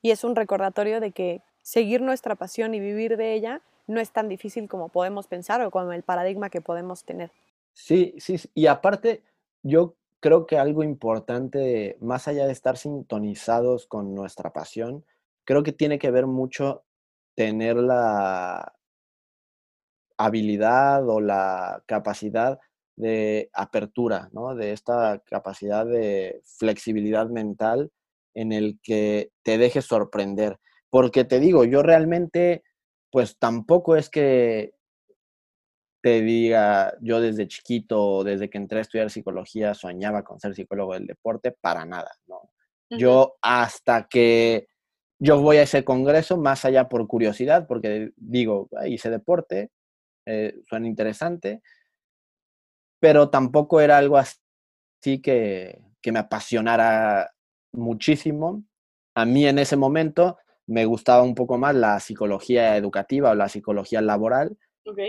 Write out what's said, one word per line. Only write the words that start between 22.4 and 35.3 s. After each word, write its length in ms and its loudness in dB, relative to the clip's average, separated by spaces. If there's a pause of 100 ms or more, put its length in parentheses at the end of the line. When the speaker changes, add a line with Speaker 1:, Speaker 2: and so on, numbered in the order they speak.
Speaker 2:
de 580 -4
apertura, 800 -6
¿no? 220 -10
De 160 -6
esta 540 -2
capacidad 600 -6
de 580 -4
flexibilidad 840 -4
mental 640 -4 (440)
en 160 -6
el 320 -4
que 480 -2 (120)
te 140 0
dejes 280 2
sorprender. 720 -2 (300)
Porque 360 4
te 140 2
digo, 260 6
yo 180 4
realmente, 800 2 (480)
pues, 280 0
tampoco 560 2
es 140 0
que 640 0 (1300)